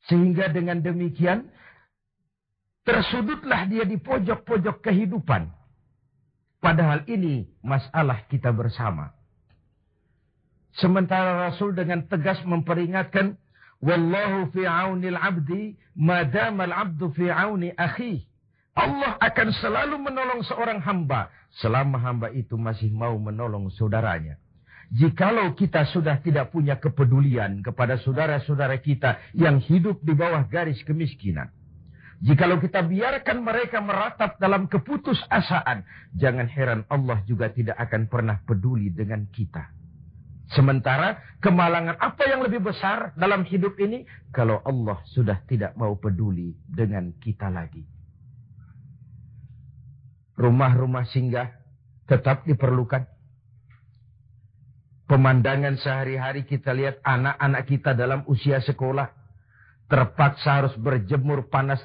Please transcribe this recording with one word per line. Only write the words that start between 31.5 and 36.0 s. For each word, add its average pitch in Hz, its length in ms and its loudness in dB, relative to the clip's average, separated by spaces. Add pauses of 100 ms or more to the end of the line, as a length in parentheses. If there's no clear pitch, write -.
jikalau 151 400 4
kita 185 240 0
biarkan 233 640 -2
mereka 233 320 -2
meratap 202 640 -2
dalam 190 240 2
keputusasaan, - 1200 -2 (240)